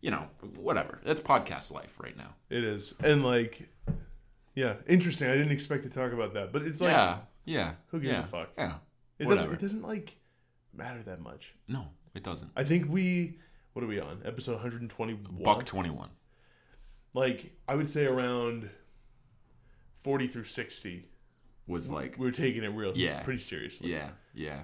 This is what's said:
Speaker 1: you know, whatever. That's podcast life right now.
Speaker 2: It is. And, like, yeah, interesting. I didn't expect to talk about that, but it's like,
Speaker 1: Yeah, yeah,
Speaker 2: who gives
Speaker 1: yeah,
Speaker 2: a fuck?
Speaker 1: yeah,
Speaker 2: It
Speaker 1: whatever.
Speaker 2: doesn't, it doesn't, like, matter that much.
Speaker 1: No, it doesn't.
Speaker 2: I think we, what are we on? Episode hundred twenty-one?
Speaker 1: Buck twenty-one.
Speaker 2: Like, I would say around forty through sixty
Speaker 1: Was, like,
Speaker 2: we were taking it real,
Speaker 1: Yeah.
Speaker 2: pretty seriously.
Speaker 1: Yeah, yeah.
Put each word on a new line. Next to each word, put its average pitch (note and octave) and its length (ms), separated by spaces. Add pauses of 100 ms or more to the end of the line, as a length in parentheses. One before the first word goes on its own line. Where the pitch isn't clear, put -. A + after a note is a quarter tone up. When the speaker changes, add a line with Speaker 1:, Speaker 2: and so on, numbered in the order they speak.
Speaker 1:
you D#3 120
know, C#2+ 160 (280)
whatever. - 480
That's D#3 160
podcast - 520
life - 260
right - 180
now. - 180 (160)
Speaker 2:
It A#2+ 120
is. G#2+ 400
And, C#3+ 220
like, A#2+ 440 (840)
yeah, B2+ 200 (120)
interesting. F3 420
I C3 80
didn't D3 140
expect C#3+ 320
to B2 80
talk B2+ 220
about A2 220
that, G2+ 180
but D3 100
it's D#3 180
like, F3 120
Speaker 1:
Yeah, F#2+ 260 (260)
yeah, G#2+ 280 (160)
Speaker 2:
who E3 100
gives C#3 200
Speaker 1:
yeah, D#2+ 40
Speaker 2:
a D#2+ 40
fuck? E2+ 300
Speaker 1:
yeah, E2+ 180 (440)
Speaker 2:
It D3+ 80
Speaker 1:
whatever. F#3+ 220
Speaker 2:
doesn't, D#3+ 100
it - 20
doesn't, G#3 220
like, G#3+ 340 (560)
matter A#2+ 300
that F#2 180
much. C2+ 340 (120)
Speaker 1:
No, A#2+ 220 (260)
it F#2+ 80
doesn't. - 340
Speaker 2:
I B2+ 60
think D#3 260
we, F3+ 520 (320)
what A#2+ 120
are A2+ 40
we G#2 100
on? D#2 260
Episode A#2 340
hundred A#2 300
twenty-one? G#2 540
Speaker 1:
Buck G#2+ 220
twenty-one. E2 460 (1000)
Speaker 2:
Like, B2+ 440 (100)
I C3+ 80
would D3 160
say D3 160
around A#2+ 640 (1300)
forty C#3 280
through A#2 160
sixty F#2+ 640 (600)
Speaker 1:
Was, F2 240
like, - 280
Speaker 2:
we B2+ 60
were B2 80
taking B2 320
it G#2 40
real, G#2 280
Speaker 1:
Yeah. D#2 260
Speaker 2:
pretty B2+ 180
seriously. - 520
Speaker 1:
Yeah, D2+ 180 (220)
yeah. C#2+ 320